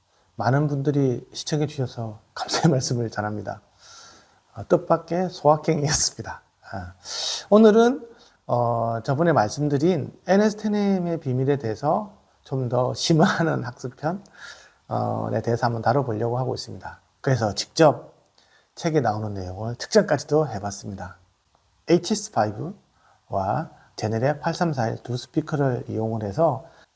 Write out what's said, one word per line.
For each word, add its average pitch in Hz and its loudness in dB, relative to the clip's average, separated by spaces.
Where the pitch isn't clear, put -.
많은 135 2
분들이 139 0
시청해 151 -2
주셔서 120 -8
감사의 - -2
<laughs> 160 8
말씀을 123 0
전합니다. 104 -6
어, 104 -10
뜻밖의 170 0
소확행이었습니다. 151 0
아, 90 -10
오늘은, 226 6
어, 117 0
저번에 156 2
말씀드린 139 0
엔에스 208 4
텐엠의 196 0
비밀에 135 0
대해서 147 -2
좀 131 -4
더 123 0
심화하는 156 2
학습편, 131 -8
어, 113 -4
에 113 0
대해서 117 0
한번 117 -2
다뤄보려고 117 0
하고 127 -4
있습니다. - -14
그래서 110 2
직접 - 2
책에 156 0
나오는 107 -2
내용을 98 -8
측정까지도 151 0
해봤습니다. 98 -10
에이치에스 175 2
파이브와 113 -4
제넬의 113 -2
팔삼사일 147 -2
두 120 -6
스피커를 139 -2
이용을 110 -4
해서, 120 0